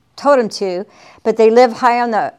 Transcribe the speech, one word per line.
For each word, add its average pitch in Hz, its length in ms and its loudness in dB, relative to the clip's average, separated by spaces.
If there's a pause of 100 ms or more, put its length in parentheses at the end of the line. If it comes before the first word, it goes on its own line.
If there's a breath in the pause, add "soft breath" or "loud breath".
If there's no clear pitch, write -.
(160)
told 277 220 2
them 220 100 -2
to, 190 380 -8 (360 loud breath)
but 220 140 -2
they 220 140 4
live 233 240 4
high 247 260 0
on 240 100 -2
the 175 280 -4